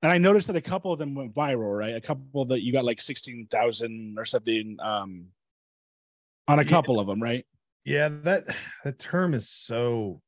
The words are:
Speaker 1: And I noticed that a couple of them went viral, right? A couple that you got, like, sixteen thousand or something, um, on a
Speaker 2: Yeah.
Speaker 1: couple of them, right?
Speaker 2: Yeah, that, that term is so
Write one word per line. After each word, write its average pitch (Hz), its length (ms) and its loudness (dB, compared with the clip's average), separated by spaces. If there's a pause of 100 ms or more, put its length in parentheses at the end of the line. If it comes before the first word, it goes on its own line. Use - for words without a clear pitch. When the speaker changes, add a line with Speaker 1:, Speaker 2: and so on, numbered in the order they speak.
Speaker 1:
And 160 80 6
I 175 80 6
noticed 196 260 6
that 202 100 -2
a 165 60 0
couple 185 320 -4
of 151 60 -6
them 143 160 -4
went 127 180 -8
viral, 123 420 0
right? 107 200 -2
A 113 60 -6
couple 135 440 -4
that 123 160 0
you 123 100 -2
got, 127 140 2
like, 120 160 0
sixteen 120 480 -8
thousand 113 680 -2
or 110 80 -8
something, 110 580 -2
um, 95 440 -6 (1200)
on 147 120 6
a 147 40 6
Speaker 2:
Yeah. 139 60 0
Speaker 1:
couple 139 300 6
of 101 80 -2
them, 101 120 -2
right? 117 240 -2 (420)
Speaker 2:
Yeah, 147 240 0
that, 151 460 -2 (280)
that 135 160 -6
term 175 340 0
is 113 160 -2
so 117 800 -2